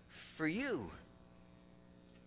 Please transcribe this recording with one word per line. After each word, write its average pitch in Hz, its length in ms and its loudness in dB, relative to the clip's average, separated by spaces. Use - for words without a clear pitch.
for 156 120 8
you. 170 440 6